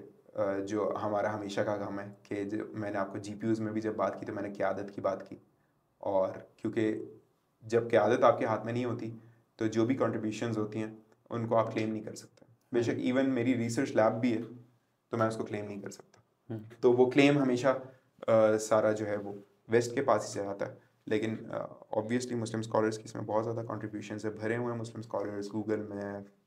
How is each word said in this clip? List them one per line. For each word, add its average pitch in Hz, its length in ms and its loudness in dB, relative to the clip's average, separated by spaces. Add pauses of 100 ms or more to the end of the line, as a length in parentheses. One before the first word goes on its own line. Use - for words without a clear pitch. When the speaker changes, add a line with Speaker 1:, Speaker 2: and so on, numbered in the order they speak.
(360)
Speaker 1:
अ, 98 220 0
जो 98 320 -2
हमारा 104 400 0
हमेशा 104 340 -2
का 107 120 0
गम 101 240 -6
है 101 160 -12 (120)
कि 101 160 -4
जो 107 300 -6
मैंने 104 240 -4
आपको 98 200 -4
जीपीयूज़ 107 440 -2
में 107 120 -4
भी 110 60 -2
जब 107 160 -2
बात 101 240 0
की - 60 -8
तो 110 60 -8
मैंने 101 180 -6
क़यादत 101 400 -2
की - 100 -12
बात 95 220 -2
की, - 200 -18 (600)
और 95 560 0
क्योंकि - 600 -2 (460)
जब 113 260 2
क़यादत 110 340 6
आपके 120 200 6
हाथ 110 200 0
में 120 80 -4
नहीं 123 140 -2
होती 117 340 -6 (380)
तो 113 100 0
जो 113 180 4
भी 131 80 2
contributions 110 640 -2
होती 107 200 -4
हैं 110 280 -8 (240)
उनको 117 240 -2
आप 113 180 4
claim 110 180 -2
नहीं 110 120 -6
कर - 120 -10
सकते। - 320 -20 (280)
बेशक 120 180 2
Speaker 2:
हम्म। - 100 -4
Speaker 1:
even 131 220 2
मेरी 127 300 2
research 117 420 -2
lab 110 160 6
भी 120 200 0
है 110 100 -2 (680)
तो 117 60 -4
मैं 113 120 2
उसको 110 160 -4
claim 104 200 -6
नहीं 104 160 -10
कर 98 100 -10
सकता। - 320 -20 (280)
Speaker 2:
हम्म। 110 140 -8 (180)
Speaker 1:
तो 123 100 8
वो 127 140 8
claim 143 320 6
हमेशा, 127 320 2
अ, 110 840 2
सारा 107 360 4
जो 107 140 -4
है 101 100 -2
वो 101 260 -10 (280)
west 117 240 2
के - 60 0
पास 107 280 2
ही - 60 -10
चला 104 100 -4
जाता 101 220 -4
है। - 120 -14 (300)
लेकिन, 110 280 0
अ, - 500 -8 (120)
obviously 120 340 -2
Muslim 113 300 -4
scholars 110 360 0
की - 60 -14
इसमें 113 220 -8
बहुत 110 160 0
ज़्यादा 117 200 -4
contributions 107 600 -8
है, 107 100 -4
भरे 110 220 -4
हुए 120 160 -4
हैं 117 60 -6
Muslim 113 240 -10
scholars 104 460 -6
Google 107 300 -2
में, 101 460 -8 (220)